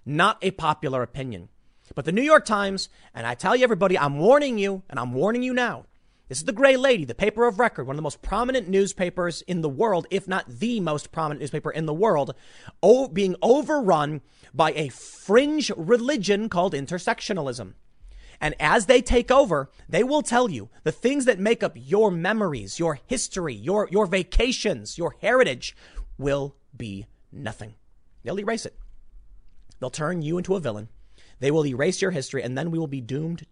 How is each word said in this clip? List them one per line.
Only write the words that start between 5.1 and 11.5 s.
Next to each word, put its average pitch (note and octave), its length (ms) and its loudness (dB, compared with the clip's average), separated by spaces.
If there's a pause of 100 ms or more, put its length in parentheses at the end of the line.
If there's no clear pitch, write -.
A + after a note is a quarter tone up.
warning G#3 300 0
you B3+ 100 -4
now. A#3+ 320 -2 (440)
This B2+ 100 -8
is D#3 60 -8
the G3 80 -4
Gray C4 240 8
Lady, B3 280 4
the A#2+ 100 -6
paper G#3+ 320 2
of G3 120 0
record, G#3+ 280 0
one C3+ 80 -4
of D3 40 -6
the D#3 40 -4
most C#3+ 200 -6
prominent B3 460 -2
newspapers F3+ 720 0
in F3+ 180 -4
the D#3 80 0
world, E3+ 420 0
if F#3+ 160 -2
not F#3 220 -4
the G3+ 320 -4
most D3+ 320 -4
prominent D3+ 280 -4
newspaper D3+ 300 -6